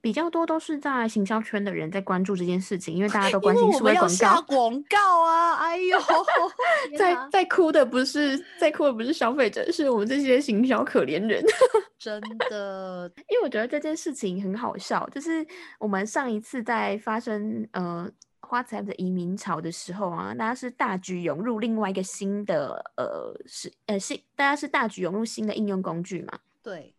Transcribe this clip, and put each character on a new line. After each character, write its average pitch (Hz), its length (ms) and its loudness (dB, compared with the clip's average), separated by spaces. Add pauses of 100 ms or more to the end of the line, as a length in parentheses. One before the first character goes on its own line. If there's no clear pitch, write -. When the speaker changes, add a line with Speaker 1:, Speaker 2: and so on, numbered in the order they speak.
Speaker 1:
比 226 120 -2
较 320 180 0
多 330 160 0
都 320 120 0
是 311 200 -6
在 262 300 0
行 214 160 0
销 220 180 0
圈 208 200 -4
的 196 100 -4
人 160 180 -4
在 196 100 -2
关 185 220 0
注 196 120 0
这 180 120 -2
件 180 120 0
事 190 200 -4
情， 160 160 -8
因 180 80 0
为 208 60 2
大 202 120 0
家 196 100 4
都 196 100 2
关 202 160 6
心 240 160 6
数 262 120 2
位 214 100 8
广 - 0 -
告。 359 60 6
Speaker 2:
<laughs> - 0 -
因 - 0 -
为 - 0 -
我 - 20 6
们 - 0 -
要 - 60 4
下 196 320 6
广 254 440 2
告 381 380 4
啊， 330 340 4
哎 339 220 -2
呦， 370 200 4 (420)
Speaker 1:
<laughs> 539 480 0
Speaker 2:
天 349 260 4
哪。 262 140 -4
Speaker 1:
在， - 20 -
在 370 140 4
哭 349 260 4
的 302 140 8
不 247 180 0
是， 277 400 0 (160)
在 311 120 4
哭 302 140 -2
的 277 80 4
不 226 100 -6
是 254 100 -2
消 247 220 0
费 247 160 2
者， - 200 -4
是 294 200 0
我 233 80 2
们 208 100 0
这 277 140 0
些 262 180 4
行 247 260 2
销 240 160 2
可 240 220 2
怜 151 220 -2
人。 220 180 0 (280)
<laughs> - 260 0
Speaker 2:
真 214 220 -8 (300)
的。 190 600 -8 (180)
Speaker 1:
因 427 80 0
为 480 60 4
我 311 60 0
觉 214 120 -2
得 240 80 -2
这 294 100 -2
件 311 160 -2
事 320 200 -6
情 190 280 -4
很 190 140 -4
好 233 220 -6
笑， 190 320 -4
就 277 100 -12
是 320 260 -4 (320)
我 214 80 -6
们 196 200 -2
上 262 240 -2
一 214 100 -2
次 240 220 -8
在 208 360 -2
发 220 200 -4
生， 220 540 -6
呃， 175 380 -6 (320)
WhatsApp 240 420 -6
的 202 100 -8
移 185 160 -4
民 185 260 -4
潮 165 240 -6
的 165 120 -6
时 - 200 -12
候 190 180 -4
啊， 185 240 -6
大 233 120 -4
家 240 80 -2
是 247 160 -8
大 233 280 -4
举 185 240 -8
涌 151 200 -2
入 226 160 -4
另 226 180 -2
外 208 140 -2
一 - 20 -4
个 190 100 -4
新 202 420 -6
的， 160 520 -4
呃， 64 380 -6 (120)
是， - 260 -14 (140)
呃， 202 120 -2
新， - 240 -6 (140)
大 277 120 2
家 285 60 2
是 294 140 -6
大 277 180 0
举 190 160 -6
涌 175 120 -2
入 220 100 -2
新 226 220 -6
的 208 80 -4
应 214 120 -2
用 190 160 -2
工 170 220 -4
具 175 180 -8
嘛。 - 160 -12 (240)
Speaker 2:
对。 185 360 -14